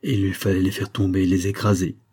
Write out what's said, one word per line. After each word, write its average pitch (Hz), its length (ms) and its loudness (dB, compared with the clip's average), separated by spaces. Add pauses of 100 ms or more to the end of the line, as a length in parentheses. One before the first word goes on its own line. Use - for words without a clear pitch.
et 151 120 -2
il 101 80 0
lui 95 100 0
fallait 98 280 0
les 95 100 2
faire 101 220 -6
tomber 95 300 0
et 92 40 2
les 92 220 2
écraser. 98 480 0 (160)